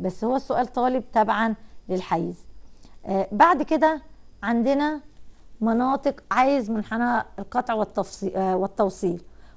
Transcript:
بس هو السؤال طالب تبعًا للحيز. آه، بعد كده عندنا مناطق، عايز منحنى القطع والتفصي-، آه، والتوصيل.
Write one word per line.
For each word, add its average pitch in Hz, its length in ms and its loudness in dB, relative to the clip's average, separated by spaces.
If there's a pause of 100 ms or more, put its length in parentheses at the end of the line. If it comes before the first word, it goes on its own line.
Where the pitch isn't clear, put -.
بس 185 240 -4
هو 247 120 2
السؤال 254 380 -2
طالب 254 300 2 (100)
تبعًا 220 420 2 (340)
للحيز. 175 460 -2 (720)
آه، 190 260 0
بعد 294 320 6
كده 311 380 2 (420)
عندنا 277 580 2 (600)
مناطق، 254 680 0
عايز 254 400 2
منحنى 226 520 0 (160)
القطع 247 340 -4
والتفصي-، 196 640 -4
آه، 190 180 0
والتوصيل. 190 680 -2 (340)